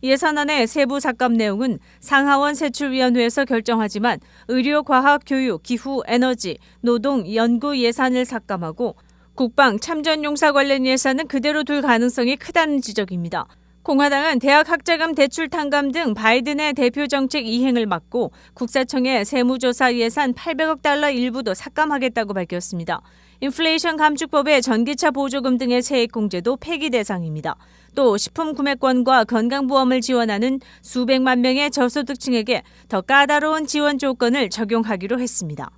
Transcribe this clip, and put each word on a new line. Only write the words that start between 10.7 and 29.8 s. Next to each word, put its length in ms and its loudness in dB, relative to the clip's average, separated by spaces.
예산은 420 0
그대로 380 -2
둘 160 0
가능성이 560 2
크다는 460 -2
지적입니다. 640 -6
공화당은 580 2
대학 300 4
학자금 440 0
대출 340 0
탕감 440 -2
등 200 -2
바이든의 640 0
대표 320 0
정책 400 -2
이행을 400 0
막고 460 -4
국세청의 680 0
세무조사 720 0
예산 380 -2
팔백억 480 -4
달러 280 2
일부도 440 -2
삭감하겠다고 800 -2
밝혔습니다. 680 -6
인플레이션 580 0
감축법에 640 2
전기차 480 0
보조금 480 -2
등의 240 0
세액 300 0
공제도 440 -2
폐기 320 -6
대상입니다. 680 -4
또 220 4
식품 380 -4
구매권과 680 2
건강보험을 760 2